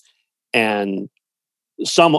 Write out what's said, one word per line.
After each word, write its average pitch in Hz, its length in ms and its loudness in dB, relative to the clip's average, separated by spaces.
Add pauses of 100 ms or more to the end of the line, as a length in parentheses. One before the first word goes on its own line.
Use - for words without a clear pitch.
(520)
And 101 560 -2 (760)
some, 165 340 2